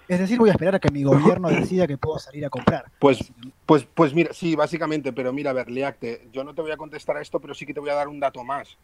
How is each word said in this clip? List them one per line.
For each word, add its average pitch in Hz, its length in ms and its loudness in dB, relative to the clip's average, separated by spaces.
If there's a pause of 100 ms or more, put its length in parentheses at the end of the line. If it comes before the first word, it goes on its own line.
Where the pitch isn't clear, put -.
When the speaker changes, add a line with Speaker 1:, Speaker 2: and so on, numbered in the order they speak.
Speaker 1:
Es 180 100 0
decir, 190 200 0
voy 226 120 8
a - 20 6
esperar 175 220 2
a 190 60 2
que 147 100 0
mi 143 140 -4
gobierno 156 440 4
Speaker 2:
<coughs> 170 220 0
Speaker 1:
decida 185 160 2
que 143 100 -4
puedo 156 220 -6
salir 147 260 -12
a 139 60 -8
comprar. - 360 -6 (120)
Speaker 2:
Pues, 139 340 4 (320)
pues, 147 200 6 (100)
pues 156 180 4
mira, 151 200 2
sí, 165 240 -2
básicamente, 151 560 -2
pero 127 200 -4
mira, 143 180 -4
a 131 40 -2
ver, 120 160 -4
Leacte, 123 600 -8
yo 131 120 -8
no 147 100 -16
te 160 80 -8
voy 156 100 -6
a 151 40 -6
contestar 151 400 -8
a 147 60 -8
esto, 151 180 -6
pero 147 140 -14
sí 147 100 -14
que 139 100 -12
te 147 60 -8
voy 143 100 -6
a 143 40 -2
dar 143 140 -2
un 147 120 -12
dato 131 240 -4
más. 131 400 -10